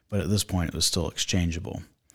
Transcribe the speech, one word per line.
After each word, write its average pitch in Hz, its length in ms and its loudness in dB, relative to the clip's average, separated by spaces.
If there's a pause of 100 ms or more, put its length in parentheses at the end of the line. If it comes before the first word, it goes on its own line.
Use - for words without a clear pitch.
But 101 120 0
at 78 80 0
this 101 160 2
point, 90 240 0
it 78 60 -8
was 78 100 0
still 85 240 2
exchangeable. 85 720 -2 (320)